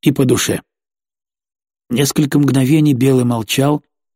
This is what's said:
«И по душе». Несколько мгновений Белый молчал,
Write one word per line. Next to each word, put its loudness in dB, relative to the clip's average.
«И 0
по 0
душе». -2
Несколько -2
мгновений 2
Белый 2
молчал, -2